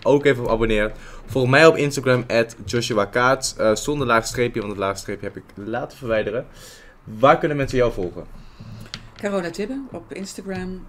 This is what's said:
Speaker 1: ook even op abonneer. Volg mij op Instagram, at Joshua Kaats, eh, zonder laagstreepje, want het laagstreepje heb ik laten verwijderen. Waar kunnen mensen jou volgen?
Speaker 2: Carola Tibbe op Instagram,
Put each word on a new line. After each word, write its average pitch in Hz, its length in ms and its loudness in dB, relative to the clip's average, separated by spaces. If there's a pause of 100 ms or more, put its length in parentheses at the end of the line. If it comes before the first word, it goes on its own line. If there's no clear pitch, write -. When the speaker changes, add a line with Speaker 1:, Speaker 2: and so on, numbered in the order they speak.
Speaker 1:
ook 143 220 4
even 123 180 2
op 110 60 -2
abonneer. 110 420 2 (340)
Volg 127 240 0
mij 143 160 8
op 160 100 8
Instagram, 127 520 0
at 117 280 0 (100)
Joshua 113 400 0
Kaats, 127 500 0
eh, 110 200 4
zonder 143 320 -2
laagstreepje, 120 520 0
want 104 120 -6
het 98 100 -4
laagstreepje 98 440 -4
heb 95 120 -10
ik - 60 -16 (120)
laten 117 420 -8
verwijderen. 113 480 -2 (580)
Waar 123 340 4
kunnen 151 200 0
mensen 135 200 -2
jou 120 140 2
volgen? 87 340 -8 (920)
Speaker 2:
Carola 190 340 -4
Tibbe 214 320 -6 (100)
op - 220 -12
Instagram, 185 760 -10